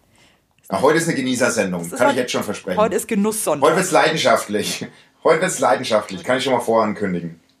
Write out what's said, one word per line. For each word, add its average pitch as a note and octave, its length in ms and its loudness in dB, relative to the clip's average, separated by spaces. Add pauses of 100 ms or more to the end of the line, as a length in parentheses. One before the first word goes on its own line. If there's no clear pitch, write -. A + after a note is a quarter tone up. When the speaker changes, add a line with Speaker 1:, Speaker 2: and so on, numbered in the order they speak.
(680)
Speaker 1:
Ach, G2 140 -4
heute D#3 160 4
ist D#3+ 100 -2
eine C#3+ 80 -2
Genießersendung, A2+ 680 0
Speaker 2:
Das E2+ 120 -10
ist - 40 -6
Speaker 1:
kann B2 80 4
Speaker 2:
heute - 100 2
Speaker 1:
ich B2+ 60 0
jetzt B2 100 -8
schon A#2+ 120 -2
versprechen. G2 340 -6
Speaker 2:
Heute G#3+ 160 2
ist A3 140 -4
Genusssonntag. G3+ 600 0
Speaker 1:
Heute E3 100 4
wird's F3+ 120 -2
leidenschaftlich. A2+ 960 0 (380)
Heute D#3+ 180 4
wird's F3 160 -2
leidenschaftlich, A2+ 640 0
kann B2+ 160 0
ich B2+ 60 -4
schon C3+ 80 0
mal A#2 80 2
vorankündigen. F#2+ 800 -2 (200)